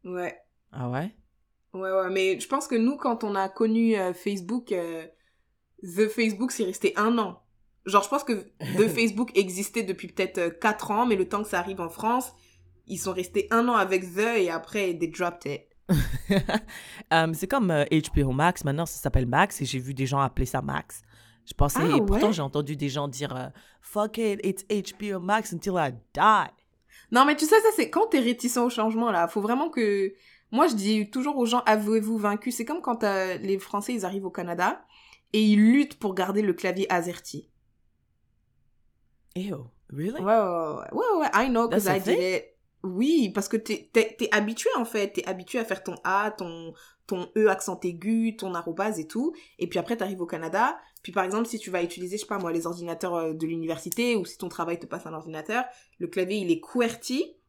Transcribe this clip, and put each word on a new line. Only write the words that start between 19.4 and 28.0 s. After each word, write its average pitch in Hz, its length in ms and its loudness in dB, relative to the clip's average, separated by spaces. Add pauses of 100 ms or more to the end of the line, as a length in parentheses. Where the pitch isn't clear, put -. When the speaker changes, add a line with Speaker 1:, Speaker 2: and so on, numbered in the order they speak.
Speaker 2:
et 139 40 -2
j'ai 131 120 -4
vu 131 160 -6
des 135 140 -2
gens 139 120 0
appeler 135 280 0
ça 131 160 -2
Max. 139 400 -6 (420)
Je - 80 -16
pensais, - 300 2
Speaker 1:
Ah, - 140 4
Speaker 2:
et 240 40 6
pourtant 208 260 4
Speaker 1:
ouais ? 220 60 4
Speaker 2:
j'ai 165 80 -2
entendu 147 340 -2
des 143 140 -2
gens 143 180 -4
dire, 135 280 -6
euh, « 127 120 -8 (340)
Fuck 214 360 -4
it, 214 260 0
it's 190 240 -2
H 208 320 -2
B 202 160 -4
O 185 40 -4
Max 202 340 -2
until 180 240 -4
I 147 140 0 (240)
die. » 190 360 4 (600)
Speaker 1:
Non, 247 140 8
mais 294 100 4
tu 302 100 0
sais, 427 140 8
ça, 440 160 6
c'est - 160 2
quand 440 160 4